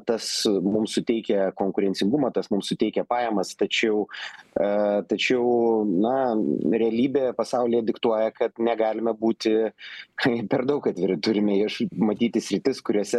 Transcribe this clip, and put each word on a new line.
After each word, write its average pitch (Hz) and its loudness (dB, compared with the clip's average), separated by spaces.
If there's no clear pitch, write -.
tas 113 -2
mums 101 0
suteikia 101 0
konkurencingumą, 101 0
tas - -4
mums 98 -2
suteikia 104 -2
pajamas, 113 -2
tačiau, 107 0
e, 101 0
tačiau, 117 2
na, 117 2
realybė 120 2
pasaulyje 120 0
diktuoja, 110 2
kad 113 0
negalime 110 0
būti 110 2
<laughs> 117 -2
per 127 0
daug 143 0
atviri. 92 0
Turime 104 2
ieš-, 107 0
matyti 104 0
sritis, - -2
kuriuose 104 -2